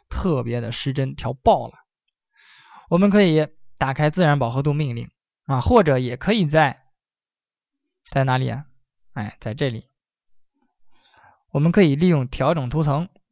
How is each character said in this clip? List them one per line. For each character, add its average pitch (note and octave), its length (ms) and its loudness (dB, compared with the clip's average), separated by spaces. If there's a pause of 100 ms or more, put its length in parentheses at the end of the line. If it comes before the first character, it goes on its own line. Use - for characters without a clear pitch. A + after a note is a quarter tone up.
特 D3 340 -4
别 A#2 160 -6
的 A#2 140 -8
失 - 180 -6
真， C3+ 240 -6
调 A#2+ 160 -8
爆 C3+ 360 0
了。 - 60 -20 (1160)
我 E3+ 80 2
们 G3+ 120 4
可 G3+ 140 4
以 D#3 240 2 (300)
打 C3+ 160 -2
开 D3 160 0
自 F3+ 140 0
然 D3 160 4
饱 A#2 100 -2
和 C3 120 -4
度 C#3+ 120 -2
命 C#3+ 220 -4
令 A#2 140 -12 (360)
啊， C3 160 -2
或 A#3+ 220 6
者 C#3 160 2
也 B2 180 -6
可 G3 160 -2
以 G#3 120 2
在， D3 380 0 (1300)
在 C3+ 160 -2
哪 B2+ 120 0
里 B2+ 120 -4
啊？ C3+ 160 -10 (480)
哎， G#2 260 -12
在 A2 140 -10
这 C#3 160 -4
里。 A2 160 -10 (1700)
我 - 80 -2
们 D#3+ 120 2
可 G#3 100 4
以 D3 140 4
利 F3 140 4
用 C#3 180 2
调 C#3 260 -2
整 C3 160 -6
图 D3+ 140 -2
层， D3+ 260 -2 (220)